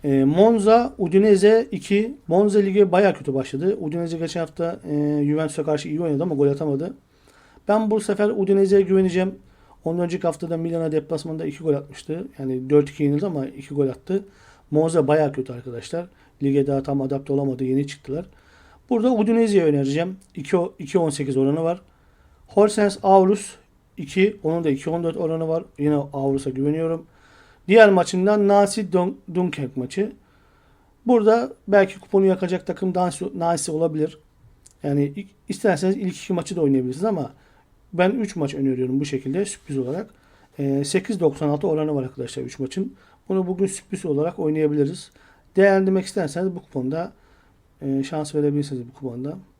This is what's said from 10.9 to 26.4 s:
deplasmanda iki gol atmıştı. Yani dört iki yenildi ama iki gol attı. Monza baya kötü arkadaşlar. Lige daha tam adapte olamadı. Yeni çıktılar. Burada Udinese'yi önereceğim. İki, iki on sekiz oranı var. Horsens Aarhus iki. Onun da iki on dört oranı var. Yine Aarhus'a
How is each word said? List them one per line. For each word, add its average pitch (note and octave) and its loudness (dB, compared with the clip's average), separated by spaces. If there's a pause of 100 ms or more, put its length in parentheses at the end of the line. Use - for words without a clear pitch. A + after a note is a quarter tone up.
deplasmanda D#3 -4
iki D3 -8
gol D#3 2
atmıştı. D3+ -10 (100)
Yani C3 -6
dört D3 4
iki - -6
yenildi D3 0
ama D3 -4
iki C#3 -14
gol C#3 0
attı. F#3+ -6 (460)
Monza D#3+ 2
baya D3+ 2
kötü C3 -8
arkadaşlar. B2 -10 (360)
Lige C#3 2
daha C#3 -2
tam C#3 -2
adapte C#3 -4
olamadı. C3+ -2
Yeni C3+ 0
çıktılar. D3 -10 (640)
Burada A#3+ 2
Udinese'yi G#3+ 2
önereceğim. D3+ 0 (180)
İki, D#3 -2 (220)
iki E3 -2
on D#3+ 2
sekiz C#3 -4
oranı C#3 2
var. E3+ -2 (640)
Horsens G#3 2
Aarhus G3 4 (420)
iki. F#3+ 0
Onun E3 -2
da D#3 2
iki C#3+ -4
on E3+ -4
dört E3 -4
oranı D#3+ -4
var. E3 -2 (140)
Yine D3 0
Aarhus'a C#3 -2